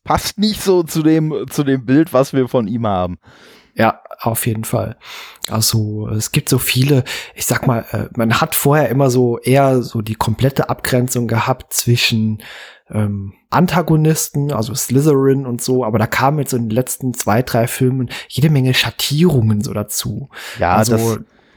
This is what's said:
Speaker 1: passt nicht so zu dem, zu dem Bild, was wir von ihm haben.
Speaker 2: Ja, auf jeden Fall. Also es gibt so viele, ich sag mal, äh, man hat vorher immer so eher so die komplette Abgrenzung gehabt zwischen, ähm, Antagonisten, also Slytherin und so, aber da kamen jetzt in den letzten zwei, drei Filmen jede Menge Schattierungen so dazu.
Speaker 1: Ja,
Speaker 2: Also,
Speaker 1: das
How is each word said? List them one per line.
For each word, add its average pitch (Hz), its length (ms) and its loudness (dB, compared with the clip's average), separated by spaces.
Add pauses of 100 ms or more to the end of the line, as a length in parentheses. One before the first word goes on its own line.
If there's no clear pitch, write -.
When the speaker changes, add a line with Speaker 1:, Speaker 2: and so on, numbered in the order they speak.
Speaker 1:
passt - 340 -2
nicht 208 240 0
so 180 220 4
zu 156 180 -4
dem, 156 320 2 (160)
zu 151 140 -2
dem 135 220 0
Bild, 147 260 4
was 135 220 2
wir 131 120 2
von 120 220 0
ihm 117 180 -2
haben. 90 320 -2 (560)
Speaker 2:
Ja, 110 260 0 (200)
auf - 260 -2
jeden 113 180 -4
Fall. 113 320 -4 (540)
Also 107 580 -2
es 107 220 -4
gibt - 180 -2
so 131 100 2
viele, 131 460 2 (300)
ich - 120 -8
sag - 200 -2
mal, 113 240 0
äh, 104 140 -4 (120)
man 113 240 0
hat - 140 -2
vorher 143 360 2
immer 135 200 2
so 120 280 2
eher 131 440 2
so 117 200 -6
die 110 120 -4
komplette - 540 0
Abgrenzung 123 580 -2
gehabt 113 460 -2
zwischen, 110 680 0 (480)
ähm, 101 420 -4 (460)
Antagonisten, 156 760 0
also 110 220 -4
Slytherin 135 720 2
und 120 160 -6
so, 127 220 0
aber 110 140 0
da 110 80 2
kamen 139 320 0
jetzt 139 140 -4
in 120 160 0
den - 20 -2
letzten 123 440 -2
zwei, 110 280 0
drei 117 240 0
Filmen 127 440 0 (180)
jede 156 220 2
Menge 131 240 2
Schattierungen 120 880 2
so - 100 -6
dazu. 110 560 -6 (300)
Speaker 1:
Ja, 87 180 2
Speaker 2:
Also, 110 160 2
Speaker 1:
das 113 280 0 (360)